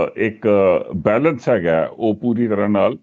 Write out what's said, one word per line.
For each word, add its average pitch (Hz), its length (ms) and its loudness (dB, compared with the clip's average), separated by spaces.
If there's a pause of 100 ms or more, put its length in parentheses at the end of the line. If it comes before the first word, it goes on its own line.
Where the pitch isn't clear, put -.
(160)
ਇੱਕ 110 320 -4 (480)
ਬੈਲੈਂਸ 120 540 0
ਹੈਗਾ, 82 420 0
ਉਹ 110 240 -2
ਪੂਰੀ 117 320 -2
ਤਰ੍ਹਾਂ 104 220 0
ਨਾਲ 101 340 0